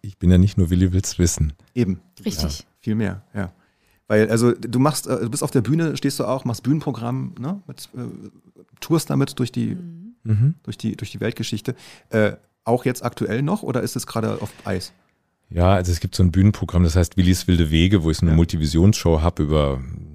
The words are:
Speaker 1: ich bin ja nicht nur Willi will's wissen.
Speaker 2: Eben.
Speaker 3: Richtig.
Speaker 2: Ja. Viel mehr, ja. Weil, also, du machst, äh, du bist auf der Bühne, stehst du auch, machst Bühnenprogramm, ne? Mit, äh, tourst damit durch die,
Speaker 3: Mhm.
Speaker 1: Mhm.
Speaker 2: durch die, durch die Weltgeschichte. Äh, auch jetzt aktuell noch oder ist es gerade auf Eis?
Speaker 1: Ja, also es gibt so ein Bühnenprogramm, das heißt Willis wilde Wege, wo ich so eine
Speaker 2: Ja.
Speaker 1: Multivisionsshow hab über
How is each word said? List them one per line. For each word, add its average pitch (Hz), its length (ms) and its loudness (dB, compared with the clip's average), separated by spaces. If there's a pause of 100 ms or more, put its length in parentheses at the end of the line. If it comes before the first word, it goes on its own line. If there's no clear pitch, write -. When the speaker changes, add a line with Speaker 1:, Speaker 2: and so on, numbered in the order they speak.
Speaker 1:
ich - 160 -16
bin 87 140 2
ja 92 80 8
nicht 98 180 4
nur 87 140 2
Willi 90 240 2
will's - 240 -2
wissen. 80 340 0 (220)
Speaker 2:
Eben. 95 260 -2 (240)
Speaker 3:
Richtig. 185 360 -6
Speaker 2:
Ja. - 40 -20 (160)
Viel 110 140 -4
mehr, 101 260 -4 (140)
ja. 95 180 -6 (540)
Weil, 107 240 4
also, 117 220 4
du 117 260 -4
machst, 147 300 0
äh, 127 120 -2
du 117 80 -4
bist 139 140 -6
auf - 80 -2
der 135 100 2
Bühne, 151 380 0
stehst 139 200 -4
du 127 60 -2
auch, 131 220 -4
machst 117 160 -6
Bühnenprogramm, 127 760 -4
ne? 170 280 -8
Mit, - 280 -18
äh, 131 40 -14 (840)
tourst 156 300 -2
damit 135 280 -2
durch 123 140 -4
die, 113 220 -4
Speaker 3:
Mhm. 180 400 -14 (100)
Speaker 1:
Mhm. 113 380 2
Speaker 2:
durch - 160 -12
die, - 180 -4
durch - 140 -10
die 104 100 -12
Weltgeschichte. 113 540 -6 (340)
Äh, 107 240 2 (320)
auch 120 220 0
jetzt 123 180 -4
aktuell 117 380 -4
noch 175 200 -2
oder 123 200 -4
ist - 120 -6
es 135 120 -8
gerade 110 340 -4
auf 107 140 -10 (100)
Eis? 98 300 -8 (560)
Speaker 1:
Ja, 87 240 4
also 90 180 0
es 82 80 -2
gibt - 140 -6
so - 80 2
ein 87 100 4
Bühnenprogramm, 95 500 2
das 82 140 2
heißt 90 220 0
Willis 90 280 2
wilde 85 240 4
Wege, 87 320 4
wo 80 80 0
ich 78 60 0
so - 60 -2
eine 85 80 4
Speaker 2:
Ja. 80 60 4
Speaker 1:
Multivisionsshow 82 840 2
hab 82 180 0
über 73 420 0 (340)